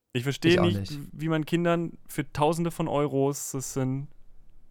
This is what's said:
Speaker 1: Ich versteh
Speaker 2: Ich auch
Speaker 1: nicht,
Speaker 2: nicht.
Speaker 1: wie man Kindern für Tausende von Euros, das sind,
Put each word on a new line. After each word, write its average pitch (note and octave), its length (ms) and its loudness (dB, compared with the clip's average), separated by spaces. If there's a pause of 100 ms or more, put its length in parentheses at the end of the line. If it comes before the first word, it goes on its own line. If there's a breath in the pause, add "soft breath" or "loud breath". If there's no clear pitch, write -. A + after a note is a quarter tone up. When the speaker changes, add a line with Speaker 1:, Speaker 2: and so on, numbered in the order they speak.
(140)
Speaker 1:
Ich B2 100 -2
versteh C#3 260 2
Speaker 2:
Ich F3+ 100 8
auch F3+ 60 4
Speaker 1:
nicht, G2+ 140 2
Speaker 2:
nicht. C#3+ 200 -8 (120)
Speaker 1:
wie D#3 180 -4
man D#3 160 2
Kindern E3+ 520 0 (100)
für - 260 -6
Tausende E3 380 2
von D#3+ 160 -2
Euros, C#3 640 0
das C3 220 -6
sind, C3+ 340 0 (640)